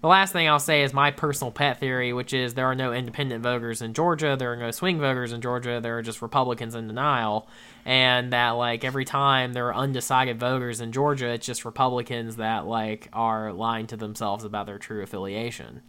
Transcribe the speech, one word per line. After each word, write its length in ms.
the 80
last 240
thing 160
I'll 100
say 240
is 100
my 180
personal 400
pet 280
theory, 320
which 220
is 220
there 100
are 100
no 160
independent 520
voters 380
in 120
Georgia, 440
there 140
are 60
no 140
swing 280
voters 320
in 80
Georgia, 420
there 160
are 40
just 200
Republicans 540
in 120
denial, 600
and 480
that, 180
like, 320
every 220
time 480
there 140
are 80
undecided 680
voters 400
in 100
Georgia, 380
it's 160
just 180
Republicans 720
that, 320
like, 460
are 400
lying 340
to 80
themselves 480
about 220
their 120
true 260
affiliation. 840